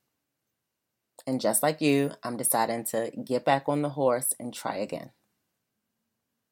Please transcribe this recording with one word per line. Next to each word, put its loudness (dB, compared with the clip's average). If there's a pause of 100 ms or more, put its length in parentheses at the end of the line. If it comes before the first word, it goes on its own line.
(1300)
And 0
just 2
like 0
you, 4 (120)
I'm -6
deciding 0
to -2 (120)
get -2
back 4
on 2
the 0
horse 2
and -10
try -6
again. -6 (1400)